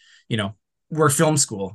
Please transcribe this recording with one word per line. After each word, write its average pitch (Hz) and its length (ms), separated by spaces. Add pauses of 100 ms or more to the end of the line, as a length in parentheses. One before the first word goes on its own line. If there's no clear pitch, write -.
(280)
you 120 80
know, 104 200 (340)
we're 156 180
film 156 280
school, 98 380